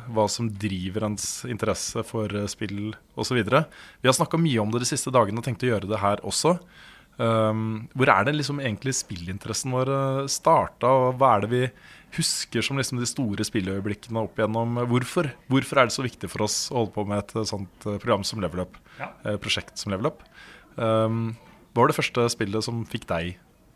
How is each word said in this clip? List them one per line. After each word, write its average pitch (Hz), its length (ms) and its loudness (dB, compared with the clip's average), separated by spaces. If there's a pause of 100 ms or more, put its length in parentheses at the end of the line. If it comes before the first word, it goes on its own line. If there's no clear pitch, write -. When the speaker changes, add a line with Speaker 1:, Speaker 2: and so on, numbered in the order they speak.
(120)
Speaker 1:
hva 107 180 4
som 117 200 -2
driver 98 560 -4
ens - 400 -6
interesse 110 600 -4
for, 110 200 -4
eh, 104 220 -4
spill 101 460 -6 (220)
og 117 100 -4
så - 80 -2
videre. 123 320 4 (360)
Vi 123 80 4
har 131 40 8
snakket 165 300 2
mye 135 160 4
om 104 120 0
det 117 80 0
de 123 60 -2
siste - 240 -4
dagene 117 280 4
og 117 80 -6
tenkt 127 180 -4
å 123 80 2
gjøre 95 160 -2
det 104 120 -2
her 101 180 2
også. 160 420 0 (600)
Ehm, 110 760 0
hvor 123 120 4
er 101 180 8
det 147 100 0
liksom 143 260 -4
egentlig 131 340 -4
spillinteressen 95 760 -6
vår, 127 160 0 (360)
eh, 139 40 -6
startet, 135 560 2
og 127 340 4
hva 127 180 6
er 101 60 4
det 104 80 0
vi 123 220 2 (440)
husker - 480 -2
som 139 140 -2
liksom 127 200 -2
de 120 80 -2
store 110 380 -2
spilløyeblikkene 101 800 -2
opp - 140 -8
igjennom? 117 500 0
Hvorfor? 123 420 2 (200)
Hvorfor 131 280 2
er 127 80 8
det 113 80 0
så 139 100 -4
viktig 113 260 -6
for - 140 -2
oss - 260 -2
å 143 60 -4
holde 113 180 0
på 104 120 -2
med 101 140 -2
et, - 160 -6
eh, 113 80 -2
sånt, 101 320 -8 (100)
eh, 104 120 -4
program 101 260 0
som 110 160 -6
Level 90 220 -4
Up, - 160 -10 (200)
Speaker 2:
Ja. - 120 -10 (160)
Speaker 1:
eh, 104 100 -2
prosjekt - 420 -6
som - 140 -6
Level 101 160 -2
Up? - 160 -8 (540)
Ehm, 113 580 0 (400)
hva 120 60 4
var 131 60 6
det - 100 0
første 120 340 0
spillet 107 320 -4
som 117 220 -6
fikk - 220 -8
deg 87 300 -4 (380)